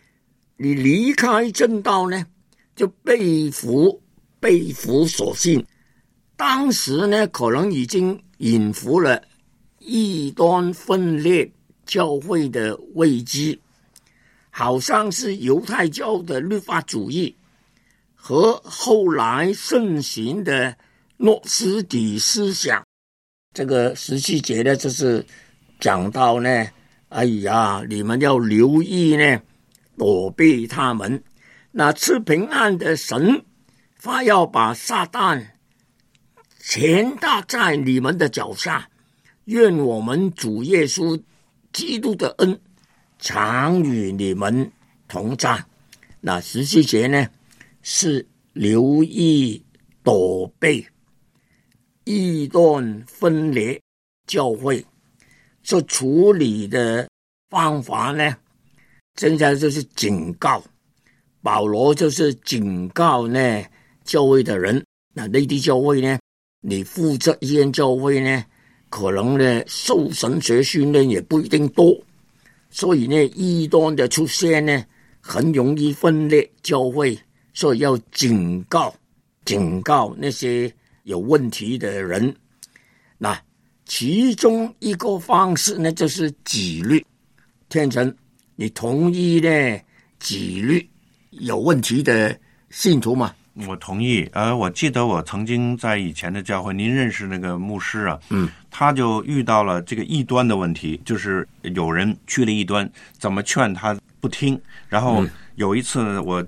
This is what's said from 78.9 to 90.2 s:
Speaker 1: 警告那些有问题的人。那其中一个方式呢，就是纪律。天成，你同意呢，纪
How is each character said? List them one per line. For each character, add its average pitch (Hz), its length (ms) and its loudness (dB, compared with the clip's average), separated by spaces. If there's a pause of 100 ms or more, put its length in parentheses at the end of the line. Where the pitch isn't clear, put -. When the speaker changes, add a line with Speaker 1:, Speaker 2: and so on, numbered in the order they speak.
Speaker 1:
警 90 380 -2
告 131 340 0
那 135 140 -4
些 120 420 -4 (300)
有 95 160 -6
问 127 300 2
题 110 280 -6
的 101 260 -6
人。 95 320 -2 (800)
那 104 220 -4 (460)
其 202 500 0
中 226 440 2
一 208 160 -4
个 190 220 -4
方 180 380 2
式 208 220 -2
呢， 165 140 -2
就 165 140 -2
是 156 260 -2 (120)
纪 87 380 -6
律。 135 220 2 (680)
天 151 200 0
成， 123 240 -2 (420)
你 107 140 -6
同 139 420 -2
意 175 280 2
呢， 147 400 2 (400)
纪 95 420 -8